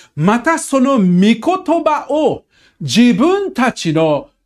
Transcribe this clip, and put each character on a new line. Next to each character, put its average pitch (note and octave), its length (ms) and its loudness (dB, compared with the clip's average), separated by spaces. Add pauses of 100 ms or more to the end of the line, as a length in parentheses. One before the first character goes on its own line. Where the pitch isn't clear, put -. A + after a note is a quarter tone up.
(140)
「ま G3 240 0
た D#4+ 200 -2
そ - 200 -4
の C4 200 0
御 G3 60 2
言 G3 360 2
葉 D#4+ 680 -2
を D4 340 -2 (360)
自 F#3+ 340 2
分 F4+ 380 0
た A#3+ 200 -2
ち E3 200 -4
の D#3 380 -2 (160)